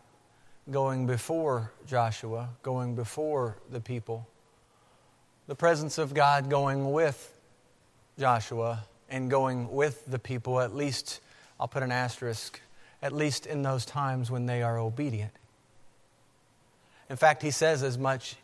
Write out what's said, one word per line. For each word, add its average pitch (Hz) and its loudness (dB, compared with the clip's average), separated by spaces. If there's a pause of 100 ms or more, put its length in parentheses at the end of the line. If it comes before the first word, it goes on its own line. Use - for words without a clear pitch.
(680)
going 135 0
before 127 0 (120)
Joshua, 117 -2 (120)
going 123 -2
before 139 -2 (120)
the 123 -8
people. 113 -8 (1200)
The 147 -8
presence 156 2
of 143 -2
God 143 4
going 139 2
with 151 0 (800)
Joshua 117 0 (240)
and 131 -2
going 127 2
with 139 0
the 127 -4
people, 127 -2
at 117 0
least, 143 -4 (400)
I'll 123 -2
put 131 -4
an 127 -2
asterisk, 123 -4 (400)
at 139 -4
least 151 -2
in 147 -2
those 131 0
times 131 -2
when 123 -2
they 120 0
are 117 0
obedient. 113 -2 (1800)
In 131 -6
fact, 151 8
he 151 0
says 156 4
as 127 0
much 131 -2